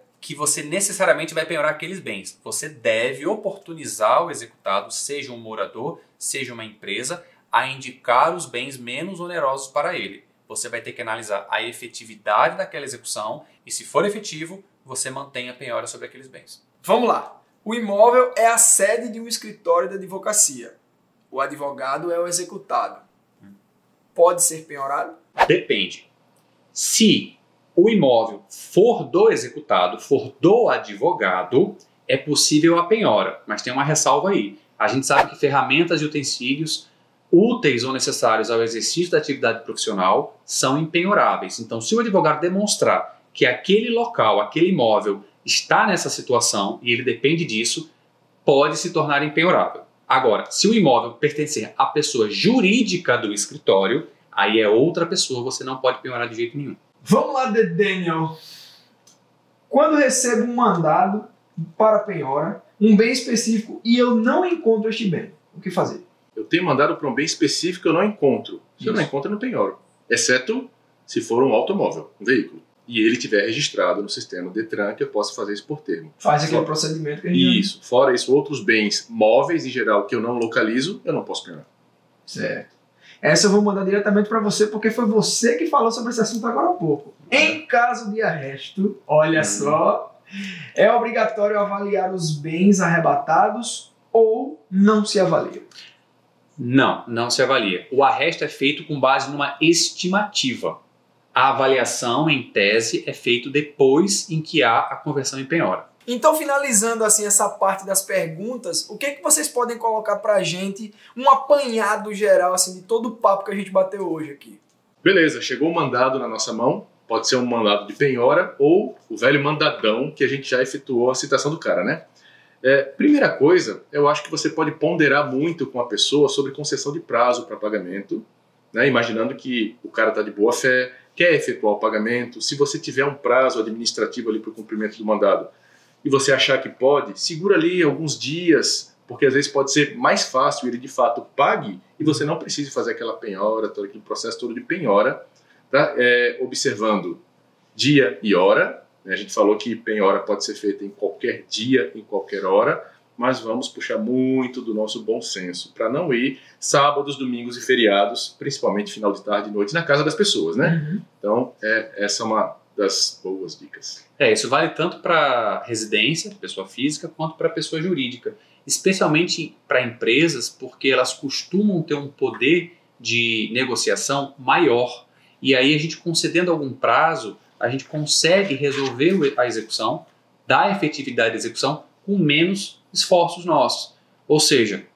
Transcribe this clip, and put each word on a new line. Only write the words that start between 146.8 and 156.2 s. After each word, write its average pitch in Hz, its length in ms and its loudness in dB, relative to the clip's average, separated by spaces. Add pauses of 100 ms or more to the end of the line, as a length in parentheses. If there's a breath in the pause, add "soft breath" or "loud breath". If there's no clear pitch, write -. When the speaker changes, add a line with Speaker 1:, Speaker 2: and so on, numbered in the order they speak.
Speaker 3:
dia 131 480 4
e 104 100 2
hora, 101 500 4 (220)
né? 95 80 -8
A 95 40 -2
gente 98 160 -12
falou 104 240 4
que 113 180 -6
penhora 104 440 0
pode 104 240 -4
ser 104 120 -6
feita 101 280 -4
em 101 60 -10
qualquer - 580 -6
dia, 123 460 0
em 113 80 -14
qualquer 98 440 -6
hora, 127 380 2 (320 loud breath)
mas 123 240 -2
vamos 113 280 -6
puxar - 320 -6
muito 127 640 0
do 110 120 -6
nosso 107 300 -4
bom - 180 -2
senso 90 520 -10
pra 113 140 -2
não 147 240 -2
ir 123 280 -2 (200 loud breath)